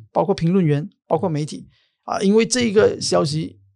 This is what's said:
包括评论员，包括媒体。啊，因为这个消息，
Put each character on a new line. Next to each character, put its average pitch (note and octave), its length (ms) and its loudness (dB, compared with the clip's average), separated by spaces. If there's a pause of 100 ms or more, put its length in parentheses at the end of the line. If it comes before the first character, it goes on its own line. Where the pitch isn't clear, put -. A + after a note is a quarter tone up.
(120)
包 E3+ 140 0
括 G3 100 0
评 E3 160 0
论 F#3+ 140 2
员， D3 240 0 (180)
包 D#3+ 100 0
括 F3+ 120 -4
媒 D3+ 160 -4
体。 - 240 -14 (340)
啊， - 160 -6
因 G3 140 2
为 A3 120 4
这 A#3 280 -2
个 G3+ 260 2
消 F3 240 0
息， D#3 360 -6 (160)